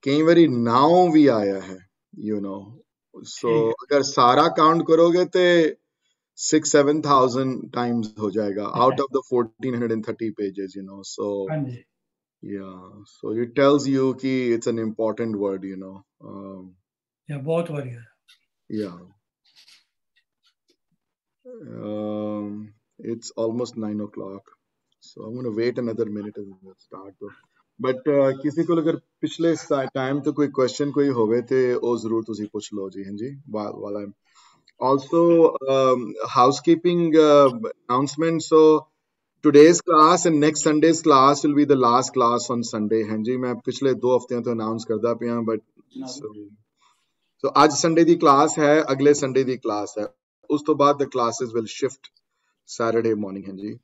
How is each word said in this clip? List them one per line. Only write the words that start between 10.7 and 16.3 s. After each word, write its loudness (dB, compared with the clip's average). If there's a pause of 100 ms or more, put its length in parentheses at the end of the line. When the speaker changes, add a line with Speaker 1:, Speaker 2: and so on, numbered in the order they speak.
Speaker 1:
you -16
know, -20
so। -8
Speaker 2:
ਹਾਂਜੀ। -8 (600)
Speaker 1:
Yeah, -16
so -10
it -8
tells 2
you -2
ਕਿ -2
it's -4
an -4
important -4
word, -4
you -12
know। -20 (260)
Um, -18 (580)